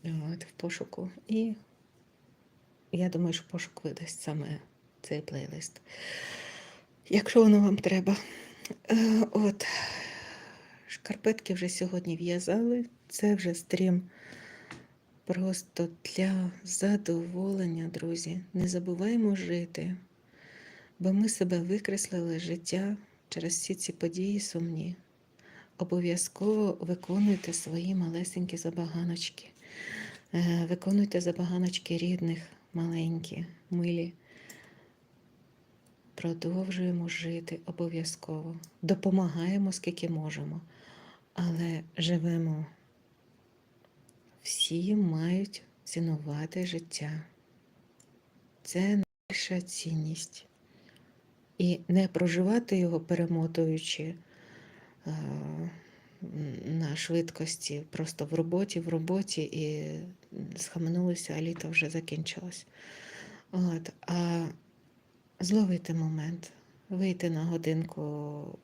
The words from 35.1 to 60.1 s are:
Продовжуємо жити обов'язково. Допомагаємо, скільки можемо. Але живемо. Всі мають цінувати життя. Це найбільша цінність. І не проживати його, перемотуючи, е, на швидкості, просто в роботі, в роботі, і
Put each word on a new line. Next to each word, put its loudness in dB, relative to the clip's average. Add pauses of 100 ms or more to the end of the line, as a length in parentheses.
Продовжуємо -2
жити -6
обов'язково. -6 (260)
Допомагаємо, 4
скільки -4
можемо. -4 (760)
Але 0 (160)
живемо. 2 (1800)
Всі 0
мають 2 (220)
цінувати -2
життя. -6 (1400)
Це -2
найбільша 0
цінність. -6 (1120)
І 4
не 6
проживати 4
його, 4
перемотуючи, 0 (920)
е, -4 (1500)
на -2
швидкості, -2
просто -4
в -4
роботі, 2
в -4
роботі, 0
і -2 (680)